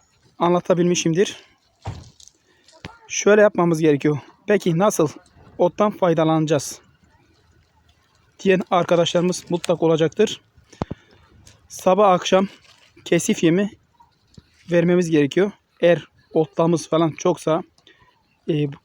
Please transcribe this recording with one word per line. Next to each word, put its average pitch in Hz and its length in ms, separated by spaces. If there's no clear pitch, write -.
anlatabilmişimdir. 175 1080
Şöyle 214 320
yapmamız 170 400
gerekiyor. 151 380
Peki 190 320
nasıl 185 300
ottan 202 320
faydalanacağız 160 920
diyen 190 200
arkadaşlarımız 175 800
mutlak 175 320
olacaktır. 165 580
Sabah 190 440
akşam 190 360
kesif - 380
yemi 180 280
vermemiz 175 400
gerekiyor. 160 420
Eğer 170 280
otlamız 165 540
falan 165 220
çoksa, 165 520
e, 147 240
bu - 120